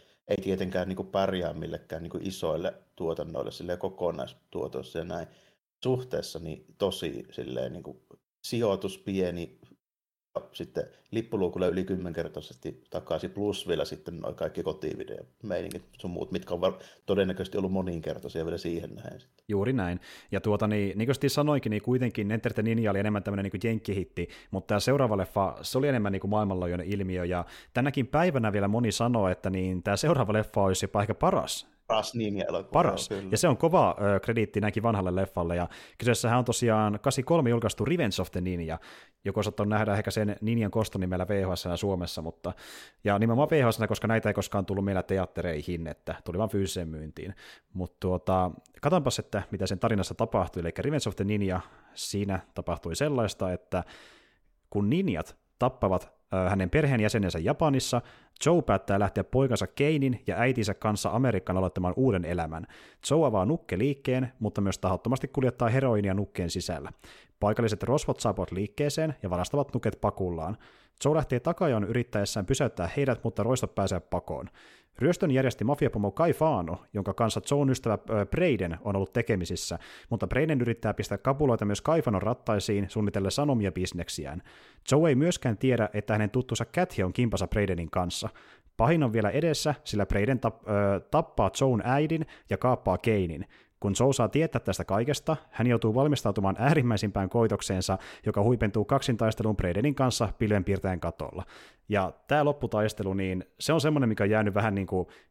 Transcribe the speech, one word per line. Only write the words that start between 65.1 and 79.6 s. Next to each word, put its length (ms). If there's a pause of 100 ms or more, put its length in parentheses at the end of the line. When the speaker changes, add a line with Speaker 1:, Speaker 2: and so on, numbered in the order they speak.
Speaker 2:
kuljettaa 420
heroinia 440
nukkeen 360
sisällä. 420 (480)
Paikalliset 440
rosvot 360
saapuvat 320
liikkeeseen 720
ja 60
varastavat 440
nuket 280
pakullaan. 560 (480)
Joe 100
lähtee 240
takajoon 440
yrittäessään 640
pysäyttää 520
heidät, 260
mutta 200
roistot 320
pääsee 240
pakoon. 500 (500)
Ryöstön 320
järjesti 320
mafiapomo 480
Kai 220
Fano, 440 (160)
jonka 200
kanssa 280 (100)
Joen 180
ystävä, 280 (120)
ö, 160
Braden 560
on 140
ollut 180
tekemisissä, 640 (300)